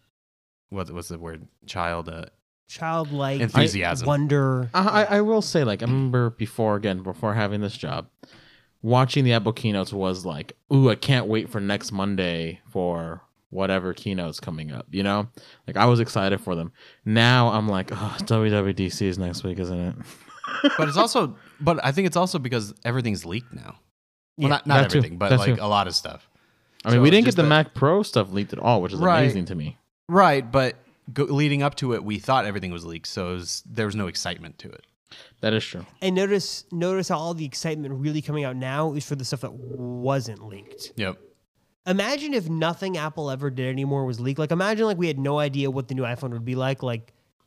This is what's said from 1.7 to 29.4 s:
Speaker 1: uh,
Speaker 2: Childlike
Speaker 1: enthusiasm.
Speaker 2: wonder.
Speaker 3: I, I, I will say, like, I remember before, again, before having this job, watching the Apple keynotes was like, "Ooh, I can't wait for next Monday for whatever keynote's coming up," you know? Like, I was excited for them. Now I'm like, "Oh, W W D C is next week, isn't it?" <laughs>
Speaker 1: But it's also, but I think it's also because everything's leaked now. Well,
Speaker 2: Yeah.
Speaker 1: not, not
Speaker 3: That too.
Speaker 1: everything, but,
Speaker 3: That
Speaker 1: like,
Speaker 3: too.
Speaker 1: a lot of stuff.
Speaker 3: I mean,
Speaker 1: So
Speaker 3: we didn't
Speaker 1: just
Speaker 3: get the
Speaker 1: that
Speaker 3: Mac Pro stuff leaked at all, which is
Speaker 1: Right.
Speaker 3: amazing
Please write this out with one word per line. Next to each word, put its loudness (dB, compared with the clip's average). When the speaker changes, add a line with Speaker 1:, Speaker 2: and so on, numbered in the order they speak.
Speaker 1:
uh, -12
Speaker 2:
Childlike -4
Speaker 1:
enthusiasm. 0
Speaker 2:
wonder. 2
Speaker 3:
I, 2
I, 2
I 4
will 2
say, 2
like, 0
I -2
remember 2
before, 0
again, -2
before -2
having 0
this -6
job, -8
watching 4
the 4
Apple 2
keynotes -2
was -4
like, -10
"Ooh, 8
I 4
can't 0
wait -2
for -6
next -4
Monday -2
for -4
whatever -2
keynote's -6
coming -10
up," -12
you -2
know? 0
Like, -6
I 6
was 6
excited 0
for -4
them. -4
Now 6
I'm 0
like, -2
"Oh, -6
W 2
W 2
D -2
C -2
is 0
next -4
week, -4
isn't -4
it?" -4
<laughs> -14
Speaker 1:
But 0
it's -2
also, 2
but 2
I 2
think 2
it's -2
also 0
because -4
everything's -2
leaked -8
now. -16
Well, 0
Speaker 2:
Yeah. 4
Speaker 1:
not, 2
not 6
Speaker 3:
That 4
too. 4
Speaker 1:
everything, 0
but, 2
Speaker 3:
That 6
Speaker 1:
like, 4
Speaker 3:
too. -6
Speaker 1:
a -2
lot 2
of -4
stuff. -8
Speaker 3:
I 0
mean, 8
Speaker 1:
So 8
Speaker 3:
we 10
didn't 8
Speaker 1:
just 4
Speaker 3:
get 6
the 6
Speaker 1:
that -
Speaker 3:
Mac 4
Pro 4
stuff 0
leaked -4
at -8
all, 4
which -2
is -4
Speaker 1:
Right. 6
Speaker 3:
amazing 2